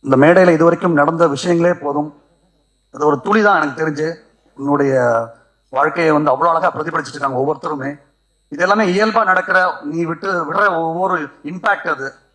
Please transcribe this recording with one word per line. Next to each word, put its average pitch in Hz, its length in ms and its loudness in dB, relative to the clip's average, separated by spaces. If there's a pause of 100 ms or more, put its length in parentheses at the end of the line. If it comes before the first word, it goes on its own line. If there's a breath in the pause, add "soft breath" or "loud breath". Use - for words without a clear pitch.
இந்த 135 160 2
மேடையில 170 360 6
இதுவரைக்கும் 170 400 2
நடந்த 160 340 2
விஷயங்களே 170 540 0
போதும், 147 400 -6 (720)
அது 151 120 -4
ஒரு 143 160 2
துளி 208 200 2
தான் 202 200 4
எனக்கு 151 240 -4
தெரிஞ்சு. 156 300 -4 (380)
உன்னுடைய 135 720 0 (420)
வாழ்க்கையை 156 420 0
வந்து 151 200 2
அவ்வளோ 143 180 0
அழகா 165 220 0
பிரதிபலிச்சுட்டு 160 440 -8
இருக்காங்க 135 240 -4
ஒவ்வொருத்தருமே. 147 580 -6 (500)
இது 147 140 -8
எல்லாமே 202 240 2
இயல்பா 214 400 0
நடக்கிற, 185 560 0
நீ 156 220 -6
விட்டு 165 500 -6
விடுற 202 160 2
ஒவ்வொரு 165 600 -2 (140)
impact 180 440 -4
அது. 135 260 -6 (220)